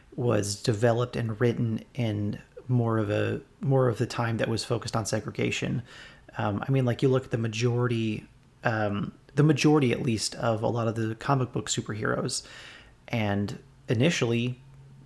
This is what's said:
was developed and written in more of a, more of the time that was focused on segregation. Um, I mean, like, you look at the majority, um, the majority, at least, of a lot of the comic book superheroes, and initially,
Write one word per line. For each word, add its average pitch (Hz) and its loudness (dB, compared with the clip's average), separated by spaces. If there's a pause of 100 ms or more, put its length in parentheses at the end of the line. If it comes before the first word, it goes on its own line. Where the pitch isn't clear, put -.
(140)
was 104 0
developed 120 2
and 113 -4
written 117 2 (120)
in 104 -2 (300)
more 117 2
of 104 0
a, 107 0 (200)
more 135 4
of 110 0
the 117 2
time 117 -2
that 110 0
was 113 -2
focused - -4
on 113 0
segregation. 120 -2 (560)
Um, 107 -2
I 135 -4
mean, 135 4
like, 120 0
you 139 4
look 127 2
at - -12
the 123 -2
majority, 113 0 (380)
um, 107 0 (220)
the 143 4
majority, 151 6
at - 0
least, 113 -2
of 113 0
a 120 0
lot 113 0
of 107 -2
the 113 -2
comic 127 -2
book - -6
superheroes, 123 -4 (640)
and 101 0 (300)
initially, 123 2 (460)